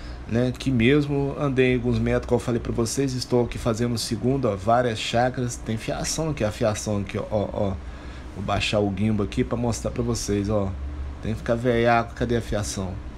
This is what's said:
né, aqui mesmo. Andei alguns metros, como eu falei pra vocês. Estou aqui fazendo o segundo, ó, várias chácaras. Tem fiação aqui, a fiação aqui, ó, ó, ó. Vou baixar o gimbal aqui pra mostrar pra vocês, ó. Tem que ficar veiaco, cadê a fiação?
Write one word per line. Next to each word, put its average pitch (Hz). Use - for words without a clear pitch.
né, 123
aqui 123
mesmo. 139
Andei 127
alguns 120
metros, 117
como 120
eu -
falei 117
pra -
vocês. 123
Estou 123
aqui -
fazendo 120
o -
segundo, 123
ó, 98
várias 113
chácaras. 123
Tem -
fiação 156
aqui, 147
a 104
fiação 104
aqui, 101
ó, -
ó, 104
ó. 98
Vou 98
baixar 101
o 101
gimbal 104
aqui 123
pra 120
mostrar 117
pra 120
vocês, 104
ó. 101
Tem 104
que 110
ficar 117
veiaco, 117
cadê 117
a 110
fiação? 101